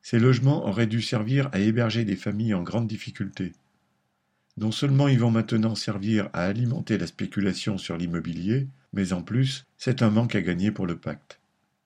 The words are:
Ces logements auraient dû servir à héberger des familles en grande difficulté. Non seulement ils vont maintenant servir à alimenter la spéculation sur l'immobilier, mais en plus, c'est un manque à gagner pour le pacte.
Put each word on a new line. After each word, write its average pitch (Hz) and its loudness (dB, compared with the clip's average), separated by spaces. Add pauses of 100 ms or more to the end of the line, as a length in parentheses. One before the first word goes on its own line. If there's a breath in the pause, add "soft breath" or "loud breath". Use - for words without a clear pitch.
Ces - 2
logements 127 4
auraient 110 0
dû 113 0
servir 123 0
à 92 0
héberger 110 2
des 98 0
familles 107 -2
en 90 0
grande 110 -2
difficulté. 98 -8 (1040)
Non 107 -2
seulement 139 2
ils 131 6
vont 117 4
maintenant 113 0
servir 104 -2
à 85 -2
alimenter 110 0
la 85 -2
spéculation 98 -2
sur 90 -6
l'immobilier, 85 -2 (260 loud breath)
mais 95 0
en 87 -2
plus, 131 -2 (120)
c'est 120 0
un 110 4
manque 113 2
à 101 2
gagner 90 0
pour 95 -4
le 85 -4
pacte. - -12 (460)